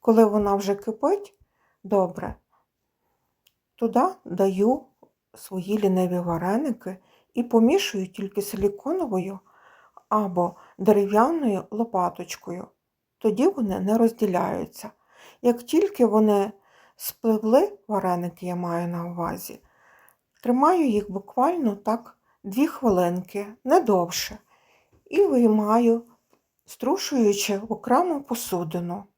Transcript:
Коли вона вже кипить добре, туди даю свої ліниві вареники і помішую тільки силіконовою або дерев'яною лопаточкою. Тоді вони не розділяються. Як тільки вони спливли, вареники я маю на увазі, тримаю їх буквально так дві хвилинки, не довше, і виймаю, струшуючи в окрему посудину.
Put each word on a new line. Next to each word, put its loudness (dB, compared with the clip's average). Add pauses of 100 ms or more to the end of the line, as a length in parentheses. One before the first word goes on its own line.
Коли 6
вона 2
вже 0
кипить -4 (500)
добре, -2 (1400)
туди 0 (200)
даю 0 (480)
свої -6
ліниві 0
вареники -4 (360)
і -4
помішую 2
тільки -8
силіконовою -4 (680)
або -2 (220)
дерев'яною 2
лопаточкою. -6 (500)
Тоді 2
вони -2
не 2
розділяються. -2 (520)
Як 0
тільки 2
вони 4 (440)
спливли, 0 (100)
вареники -4
я -4
маю -4
на -6
увазі, -8 (840)
тримаю 2
їх 0
буквально -2
так -6 (260)
дві 0
хвилинки, 0 (180)
не 4
довше, -2 (680)
і 2
виймаю, 4 (580)
струшуючи 0
в -8
окрему 0
посудину. -6 (140)